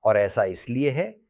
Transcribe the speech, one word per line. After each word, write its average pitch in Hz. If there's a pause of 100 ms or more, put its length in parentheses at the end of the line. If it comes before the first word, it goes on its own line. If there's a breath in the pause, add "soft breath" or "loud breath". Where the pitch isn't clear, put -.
और 107
ऐसा 101
इसलिए 120
है 180